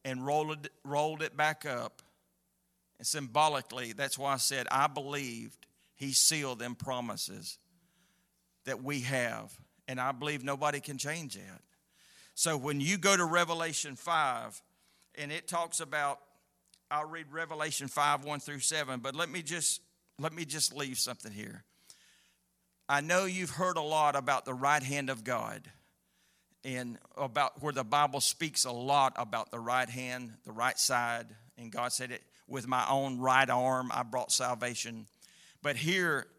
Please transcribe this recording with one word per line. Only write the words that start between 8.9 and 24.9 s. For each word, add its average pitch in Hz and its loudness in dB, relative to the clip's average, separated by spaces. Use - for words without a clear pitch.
have." 120 -2
And 127 -6
I 131 0
believe 147 -4
nobody 143 0
can 139 -8
change 151 -6
that. 95 -16
So 160 2
when 143 0
you 180 2
go 196 8
to 180 6
Revelation 165 2
five, 127 0
and 147 -6
it 165 -6
talks 170 -2
about, 147 -2
I'll 151 0
read 156 -12
Revelation 156 -4
five, 143 2
one 147 -4
through 143 -10
seven, 131 0
but 131 -6
let 165 0
me 165 -6
just, 156 -2
let 156 -2
me 165 -6
just 147 0
leave 135 -4
something 117 -4
here. 104 -12
I 143 4
know 175 2
you've 185 -4
heard 180 0
a 160 0
lot 151 4
about 135 2
the 131 -4
right 139 4
hand 139 -2